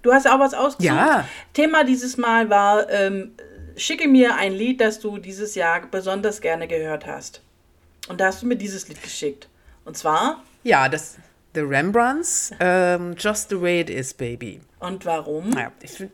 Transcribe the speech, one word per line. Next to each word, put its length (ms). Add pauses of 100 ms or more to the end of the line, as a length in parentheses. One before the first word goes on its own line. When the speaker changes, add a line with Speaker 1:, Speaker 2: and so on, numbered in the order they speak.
Speaker 1:
Du 100
hast 140
ja 100
auch 60
was 140
ausgesucht. 420
Speaker 2:
Ja. 320 (240)
Speaker 1:
Thema 320
dieses 320
Mal 320
war: 400
ähm, 440 (440)
schicke 320
mir 280
ein 180
Lied, 260
das 200
du 180
dieses 360
Jahr 360
besonders 500
gerne 260
gehört 400
hast. 360 (680)
Und 140
da 60
hast 120
du 60
mir 100
dieses 320
Lied 140
geschickt. 480 (340)
Und 140
zwar? 440 (200)
Speaker 2:
Ja, 260
das 300 (340)
The 80
Rembrandts, 1000
ähm, 580
Just 320
the 100
Way 200
It 100
Is, 240
Baby. 460 (180)
Speaker 1:
Und 260
warum? 460
Speaker 2:
Naja, 220 (100)
ich 80
find 240